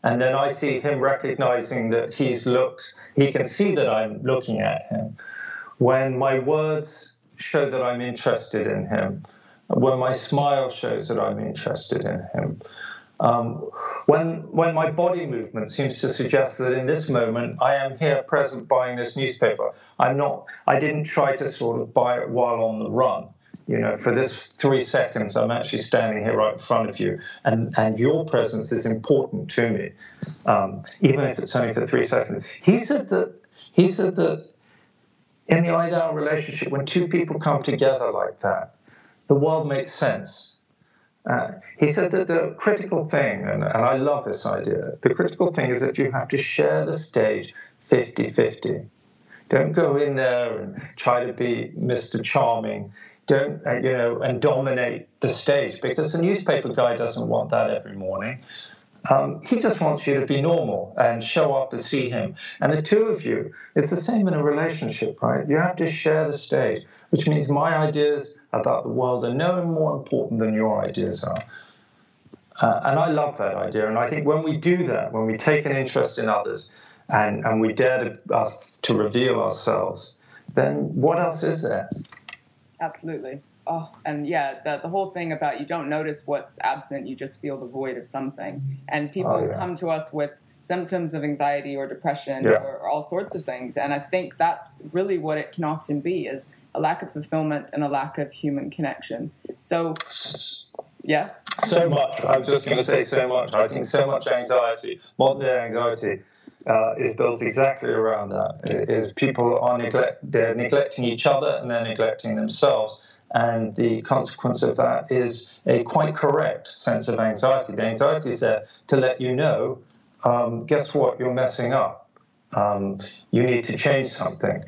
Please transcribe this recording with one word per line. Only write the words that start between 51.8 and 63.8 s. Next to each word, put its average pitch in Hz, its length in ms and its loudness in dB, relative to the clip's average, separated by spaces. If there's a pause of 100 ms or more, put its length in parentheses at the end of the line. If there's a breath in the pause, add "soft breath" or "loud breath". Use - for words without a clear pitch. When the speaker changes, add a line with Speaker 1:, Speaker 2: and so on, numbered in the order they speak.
Speaker 1:
Charming. 110 720 0 (340 loud breath)
Don't, 139 400 2
uh, 120 80 0
you 127 160 0
know, 120 300 0
and 120 200 0
dominate 131 680 0 (120)
the 131 80 0
stage, 139 540 0
because 156 320 -2
the 170 80 0
newspaper 170 480 0
guy 120 260 2
doesn't 117 320 -4
want 113 240 0
that 113 180 2
every 113 240 -6
morning. 98 480 -6 (680 loud breath)
Um, 139 340 2
he 233 160 0
just 214 220 2
wants 147 260 0
you 139 120 2
to 131 60 0
be 139 160 0
normal 143 560 0
and 117 240 2
show 143 320 2
up 131 200 -2
and 113 80 -6
see 127 280 -2
him. 110 260 -6 (260 loud breath)
And 151 120 2
the 156 80 0
two 208 220 4
of - 220 -2
you, 113 260 -2 (240 loud breath)
it's 147 140 2